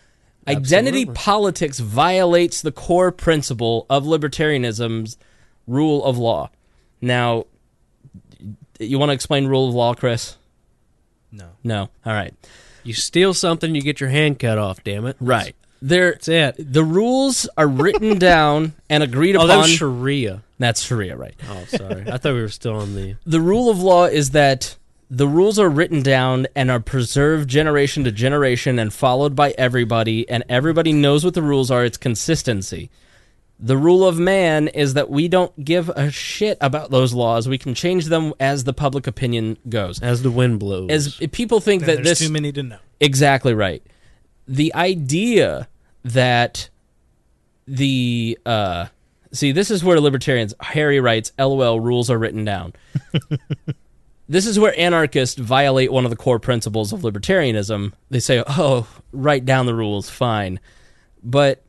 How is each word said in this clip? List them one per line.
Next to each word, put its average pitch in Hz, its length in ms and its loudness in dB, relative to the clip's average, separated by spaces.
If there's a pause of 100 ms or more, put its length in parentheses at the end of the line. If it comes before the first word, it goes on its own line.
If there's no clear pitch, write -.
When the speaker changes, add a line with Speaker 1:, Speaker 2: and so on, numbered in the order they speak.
(460)
Speaker 1:
Identity 180 560 2
Speaker 2:
Absolutely. 139 120 -8
Speaker 1:
politics 190 640 -2
violates 175 840 2
the 151 100 -4
core 180 400 0
principle 120 800 -2
of 139 140 2
libertarianism's 120 1120 -2 (480)
rule 147 380 0
of 131 120 0
law. 113 320 -2 (540)
Now, 120 420 0 (1300)
you 120 200 -4
wanna 143 140 2
explain 139 340 -2
rule 135 220 2
of 120 60 -2
law, 120 200 2
Chris? 120 420 -4 (960)
Speaker 3:
No. 98 160 -20 (160)
Speaker 1:
No. 104 260 -4 (160)
All 113 60 -4
right. 104 220 -6 (500)
Speaker 2:
You 117 100 -10
steal 180 400 0
something, 165 400 -2
you 143 80 -2
get 143 180 -4
your 135 100 -4
hand 147 280 2
cut 113 200 0
off, 98 260 -4
damn 104 220 -6
it. 135 140 -8
Speaker 1:
Right. 120 340 -2 (280)
There, 175 300 2
Speaker 2:
That's - 160 -10
it. 151 440 0
Speaker 1:
the 156 120 4
rules 240 720 0
are 156 120 4
written 202 500 2
<laughs> - 0 -
down 156 540 4 (160)
and 151 140 2
agreed 151 340 2
Speaker 2:
Oh, 170 100 6
that 180 120 6
was 156 80 4
Speaker 1:
upon. 165 100 4
Speaker 2:
Sharia. 127 680 -4 (160)
Speaker 1:
That's 117 240 0
Sharia, 95 340 -4
right. 60 180 -14 (140)
Speaker 2:
Oh, 95 180 -14
sorry. 98 440 -8
I 120 80 -4
thought 143 160 -2
we 120 60 -2
were 110 80 -4
still 107 280 -8
on 101 180 -6
the 98 260 -8
Speaker 1:
<laughs> - 60 -20
The 160 140 2
rule 220 300 2
of 190 100 0
law 180 260 6
is 135 240 0
that 139 460 2 (340)
the 135 180 0
rules 196 300 4
are 202 120 6
written 151 320 0
down 131 440 2 (100)
and 131 140 2
are 123 100 0
preserved 139 680 0
generation 143 560 2
to 120 80 0
generation 127 680 0
and 107 140 -2
followed 139 440 0
by 139 160 2
everybody, 117 760 0
and 120 200 -2
everybody 156 440 2
knows 147 320 4
what 180 100 0
the 175 80 -2
rules 139 280 0
are. 123 140 2
It's 117 120 -2
consistency. 123 920 -4 (720)
The 117 160 0
rule 180 300 6
of 170 120 2
man 170 500 2
is 139 260 -2
that 143 160 0
we 147 180 0
don't 180 360 -2
give 170 260 0
a 143 200 -2
shit - 500 -6
about 143 300 -2
those 127 240 2
laws. 117 340 0
We 131 100 -2
can 127 160 -8
change 175 320 -2
them 160 320 -2
as 135 260 0
the 139 100 -2
public 139 320 -4
opinion 117 500 -4 (120)
goes. 101 340 -6
Speaker 2:
As 120 200 0
the 131 80 0
wind 120 300 2
blows. 95 300 -4
Speaker 1:
As 147 260 -2 (160)
people 226 280 0
think 196 240 2
Speaker 3:
Then 156 120 2
Speaker 1:
that 127 80 -4
Speaker 3:
there's 165 140 2
Speaker 1:
this 160 100 0
Speaker 3:
too 156 40 -2
many 151 200 -4
to 139 120 -8
know. 113 140 -14 (220)
Speaker 1:
Exactly 139 540 4
right. 98 280 -2 (640)
The 139 280 -2
idea 165 920 0 (360)
that 120 640 0 (1000)
the, 123 800 0
uh, 95 400 -2 (460)
see, 139 200 0
this 185 180 0
is 190 120 -2
where 175 180 4
libertarians, 131 600 0
Harry 143 400 0
writes, 113 380 0
"L 135 160 0
O 135 80 0
L, 113 180 2
rules 120 300 0
are 120 80 0
written 110 260 -4
down." 92 340 -6
<laughs> - 40 -20 (1500)
This 185 140 0
is 208 140 -2
where 214 200 4
anarchists 156 600 0
violate 131 520 2
one 127 140 0
of 120 60 -2
the 113 60 -6
core 123 220 0
principles 110 540 -2
of 208 80 -8
libertarianism. 107 920 -2 (160)
They 123 100 -2
say, 120 260 2
"Oh, 135 400 0 (240)
write 139 360 0
down 131 180 2
the 120 100 0
rules, 104 360 -4
fine." 104 500 -2 (640)
But 135 440 2